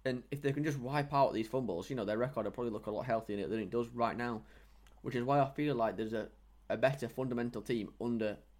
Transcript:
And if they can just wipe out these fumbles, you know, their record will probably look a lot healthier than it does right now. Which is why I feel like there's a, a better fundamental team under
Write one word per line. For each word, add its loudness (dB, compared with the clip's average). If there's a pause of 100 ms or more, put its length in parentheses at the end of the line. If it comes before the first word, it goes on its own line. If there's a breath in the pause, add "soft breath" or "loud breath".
And -2
if -6
they 2
can 0
just 0
wipe -2
out 6
these 0
fumbles, -2
you -2
know, 0
their 2
record 0
will -2
probably -4
look -6
a -2
lot -2
healthier 0
than 0
it -4
does 0
right 0
now. -2 (600 soft breath)
Which -4
is 2
why 4
I 4
feel 0
like 2
there's -2
a, -2 (420)
a 2
better 2
fundamental -2
team -2 (120)
under 0 (240)